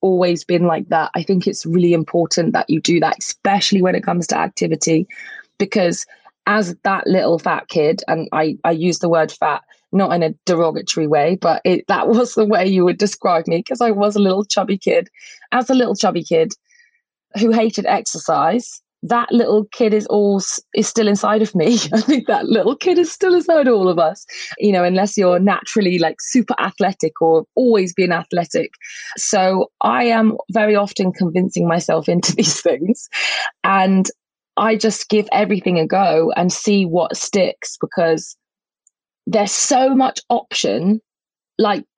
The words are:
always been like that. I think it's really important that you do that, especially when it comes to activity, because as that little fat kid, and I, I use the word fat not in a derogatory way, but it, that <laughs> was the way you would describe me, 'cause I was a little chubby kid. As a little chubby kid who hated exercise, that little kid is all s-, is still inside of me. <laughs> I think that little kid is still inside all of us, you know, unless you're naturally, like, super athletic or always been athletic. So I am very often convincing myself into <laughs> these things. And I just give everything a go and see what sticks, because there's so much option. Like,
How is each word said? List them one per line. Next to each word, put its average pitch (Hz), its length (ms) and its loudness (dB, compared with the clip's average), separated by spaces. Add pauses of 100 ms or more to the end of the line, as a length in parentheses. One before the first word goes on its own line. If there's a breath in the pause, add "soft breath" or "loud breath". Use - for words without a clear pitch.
always 180 440 2
been 175 220 0
like 160 220 -2
that. 160 260 0
I 170 80 -4
think 180 240 0
it's - 200 -6
really 175 260 2
important 165 600 0
that - 160 -2
you 160 100 0
do 170 200 0
that, 160 180 0
especially 196 640 0
when 180 120 2
it 175 100 -4
comes 175 240 -2
to - 100 -2
activity, 165 680 -2 (520 loud breath)
because 185 480 -2 (400 soft breath)
as 196 280 0 (100)
that 196 220 -2
little 165 320 2
fat 165 300 -4
kid, 156 400 0
and 160 240 -2
I, 156 320 0
I 170 60 2
use 165 300 0
the 175 100 0
word 160 220 2
fat 156 300 -2 (300 soft breath)
not 185 200 2
in 175 100 0
a 160 120 -2 (120)
derogatory 165 600 0
way, 151 340 2
but 170 240 0
it, - 220 0
that - 220 0
<laughs> - 0 -
was 233 260 2
the 220 100 2
way 202 220 0
you 190 180 2
would 180 140 0
describe 185 480 -2
me, 170 160 -2
'cause 247 180 -6
I 233 120 2
was 208 240 0
a 208 40 2
little 196 240 2
chubby 196 320 -2
kid. 175 320 -2 (440 loud breath)
As 247 180 -2
a 262 40 2
little 240 200 2
chubby 175 300 -2
kid 160 280 0 (840 soft breath)
who 226 140 4
hated 220 340 0
exercise, 165 960 -2 (220)
that 233 280 -2
little 214 340 2
kid 214 280 0
is 214 120 0
all 202 320 2
s-, - 220 -6 (140)
is 214 140 0
still 220 180 0
inside 208 340 2
of 214 140 -2
me. 208 320 2
<laughs> 147 80 -8
I 220 60 2
think 262 260 0
that - 200 -2
little 294 300 0
kid 349 220 0
is 330 140 0
still 370 220 0
inside 320 340 2
all 196 200 2
of 170 100 0
us, 170 280 0 (320 loud breath)
you 208 140 2
know, 180 100 2
unless 185 340 0
you're 180 220 4
naturally, 185 600 0
like, 160 220 0
super - 380 0
athletic 180 640 -4
or 160 220 2 (100)
always 220 400 2
been 180 180 0
athletic. 170 580 -4 (460 loud breath)
So 190 540 0 (100)
I 240 240 0
am 226 320 2 (140)
very 214 240 2
often 202 380 0
convincing 175 560 -2
myself 165 400 -2
into 175 260 0
<laughs> - 20 -4
these - 240 -2
things. 170 480 -2 (540 loud breath)
And 190 480 2 (460)
I 220 200 0
just 214 320 -2
give 208 240 0
everything 185 460 0
a 160 80 0
go 165 500 2
and 180 160 0
see 202 340 0
what 165 300 -2
sticks, - 640 -4
because 165 560 -2 (880)
there's 202 260 0
so 262 420 0
much 262 260 0 (100)
option. 185 720 -2 (580)
Like, 202 260 0 (140)